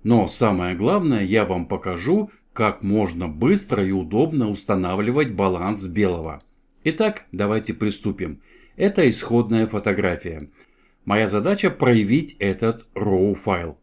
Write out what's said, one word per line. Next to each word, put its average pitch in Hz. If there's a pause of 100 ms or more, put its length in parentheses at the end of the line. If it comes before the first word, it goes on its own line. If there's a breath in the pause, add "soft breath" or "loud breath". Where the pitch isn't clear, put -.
Но 107
самое 92
главное, 131
я 104
вам 85
покажу, 107 (220 loud breath)
как 104
можно 95
быстро 104
и 95
удобно 107
устанавливать 104
баланс 95
белого. 85 (440)
Итак, 208
давайте 107
приступим. 95 (360 soft breath)
Это 190
исходная 113
фотография. 90 (540 soft breath)
Моя 107
задача 135
проявить 120
этот 104
row 98
файл. 87